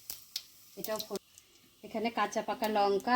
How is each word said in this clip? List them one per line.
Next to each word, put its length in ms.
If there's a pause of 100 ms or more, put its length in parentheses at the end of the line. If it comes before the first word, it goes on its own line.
(760)
এটাও 280
ফোড়ন। 180 (600)
এখানে 260
কাঁচা 320
পাকা 260
লঙ্কা 480